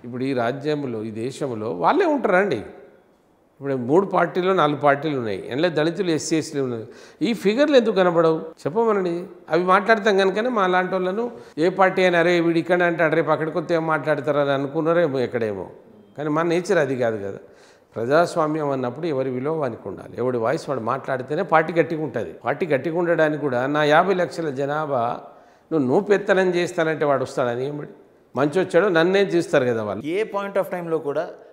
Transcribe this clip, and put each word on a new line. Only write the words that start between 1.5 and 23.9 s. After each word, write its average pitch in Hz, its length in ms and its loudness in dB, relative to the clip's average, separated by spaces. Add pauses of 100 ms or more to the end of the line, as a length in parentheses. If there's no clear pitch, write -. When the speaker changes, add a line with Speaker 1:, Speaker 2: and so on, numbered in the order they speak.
Speaker 1:
వాళ్ళే 202 320 2
ఉంటారా 208 340 2
అండి? 190 160 0
ఇప్పుడు - 1160 -12
మూడు 135 320 2
పార్టీలు, 180 460 0
నాలుగు 147 280 2
పార్టీలు 143 380 2
ఉన్నాయి, 104 340 -4
అందులో 156 180 0
దళితులు, 170 420 0
ఎస్సీ, 156 260 -2
ఎస్టీలు 143 260 -4
ఉన్నారు. 117 240 -6 (340)
ఈ 220 120 0
ఫిగర్లు 269 440 2
ఎందుకు 214 180 4
కనబడవు 165 420 4
చెప్పమనండి. 185 920 -2 (220)
అవి 170 140 2
మాట్లాడతాం 202 540 4
కనుకనే 196 320 2
మా 208 180 2
లాంటి 185 240 0
వాళ్ళను 190 400 -2 (260)
ఏ 165 120 2
పార్టీ 185 320 2
అయినా, 175 180 4
"అరే 175 200 4
వీడు 170 180 2
ఇక్కడ" 180 260 2
అంటే, 170 200 2
"అరే 160 180 2
పక్కడికి 156 360 0
వస్తే 170 180 -2
ఏం 160 120 0
మాట్లాడతారని" 143 640 0
అనుకున్నారేమో 147 680 0
ఎక్కడేమో. 110 500 -4 (480)
కానీ 151 120 -6
మన 156 160 0
నేచర్ 175 320 0
అది 139 180 0
కాదు 117 220 -2
కదా. 98 200 -8 (580)
ప్రజాస్వామ్యం 151 720 0
అన్నప్పుడు 135 380 -4
ఎవరి 131 220 -2
విలువ 143 320 -4
వానికి 113 260 -6
ఉండాలి, 92 300 -12
ఎవడి 123 200 -2
వాయిస్ 120 320 -2
వాడు 131 100 -4
మాట్లాడితేనే 131 640 -4
పార్టీ 160 300 2
గట్టిగా 160 300 0
ఉంటుంది. 104 300 -6
పార్టీ 147 320 -4
గట్టిగా 156 320 -2
ఉండడానికి 156 440 0
కూడా 127 240 -2
నా 151 180 0
యాభై 165 300 4